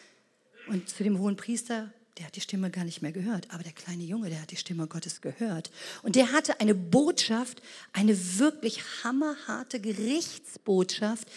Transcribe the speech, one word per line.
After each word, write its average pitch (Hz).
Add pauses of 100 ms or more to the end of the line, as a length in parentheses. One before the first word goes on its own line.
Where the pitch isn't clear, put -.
(680)
Und 185
zu -
dem 196
hohen 202
Priester, 226 (260)
der 160
hat -
die 190
Stimme 190
gar 180
nicht 170
mehr 147
gehört. 190
Aber 175
der 165
kleine 175
Junge, 196
der 160
hat 156
die 180
Stimme 165
Gottes 160
gehört. 165 (320)
Und 208
der 247
hatte 302
eine 214
Botschaft, 233 (300)
eine 190
wirklich 254 (220)
hammerharte 254
Gerichtsbotschaft, 214